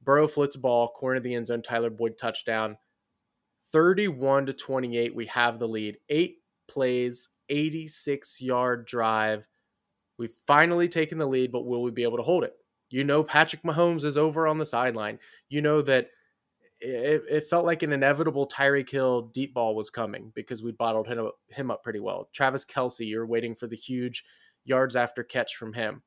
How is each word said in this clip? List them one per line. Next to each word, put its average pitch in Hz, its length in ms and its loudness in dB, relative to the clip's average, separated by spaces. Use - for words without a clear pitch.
Burrow 147 240 6
flits 143 300 0
ball, 120 320 2
corner 131 280 -2
of 123 60 -4
the 123 100 -4
end 117 140 -4
zone, 117 160 -4
Tyler 117 260 -2
Boyd 113 300 -4
touchdown. 110 580 -4
Thirty-one 156 720 4
to 131 80 -4
twenty-eight, 120 640 -2
we 117 100 -6
have 120 320 0
the 117 100 -4
lead. 107 300 -4
Eight 170 280 0
plays, 123 640 -2
eighty-six 151 880 -4
yard 123 460 0
drive. 110 600 0
We've 117 140 -8
finally 170 420 6
taken 160 300 -2
the 151 80 0
lead, 127 240 0
but 123 160 -4
will 120 160 -2
we 123 80 -2
be 117 100 -6
able 117 160 0
to 117 60 -2
hold 160 200 2
it? - 100 -6
You 131 140 -2
know 143 200 4
Patrick 151 380 2
Mahomes 170 420 2
is 143 140 0
over 156 300 2
on 156 100 2
the 156 80 -2
sideline. 117 540 -2
You 143 140 -2
know 151 220 4
that 131 240 2
it, 131 500 0
it 151 200 -2
felt 170 180 2
like 170 160 0
an 147 100 0
inevitable 139 540 2
Tyreek 139 420 2
Hill 127 420 0
deep 139 220 -6
ball 113 220 0
was 107 160 -6
coming 110 420 -8
because 113 300 -10
we 117 80 -6
bottled 110 340 -2
him 117 220 -4
up, - 80 -8
him 135 200 -8
up - 140 -6
pretty 107 160 -8
well. 98 340 -8
Travis 131 320 0
Kelce, 123 420 -4
you're 110 200 -4
waiting 117 260 -2
for 117 140 -12
the 113 80 -10
huge 123 480 -8
yards 127 300 2
after 120 280 -2
catch 120 320 -4
from 110 180 -12
him. 113 340 -6